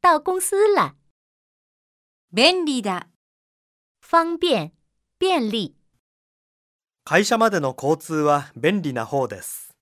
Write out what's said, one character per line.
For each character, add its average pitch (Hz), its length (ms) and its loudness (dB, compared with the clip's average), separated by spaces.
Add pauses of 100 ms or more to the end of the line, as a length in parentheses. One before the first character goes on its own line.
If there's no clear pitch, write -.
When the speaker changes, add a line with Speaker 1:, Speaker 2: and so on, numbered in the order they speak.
Speaker 1:
到 320 180 4
公 370 200 -2
司 392 160 -2 (180)
了。 185 200 0 (1400)
Speaker 2:
便 330 320 2
利 262 180 -2
だ。 185 260 -6 (920)
Speaker 1:
方 330 360 0
便、 240 360 -2 (460)
便 330 320 0
利。 208 240 -6 (1300)
Speaker 3:
会 180 200 2
社 226 140 0
ま 226 100 4
で 196 120 0
の 135 140 -4
交 151 220 0
通 160 180 -10
は 147 400 0
便 170 280 -2
利 147 100 -4
な 117 140 -4
方 135 220 -4
で 95 120 -12
す。 - 300 -16 (120)